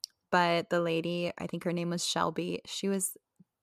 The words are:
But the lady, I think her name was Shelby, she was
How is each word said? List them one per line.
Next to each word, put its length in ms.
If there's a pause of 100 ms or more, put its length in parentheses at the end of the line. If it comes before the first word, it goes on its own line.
(300)
But 380
the 140
lady, 560
I 80
think 180
her 80
name 160
was 180
Shelby, 600
she 220
was 280 (460)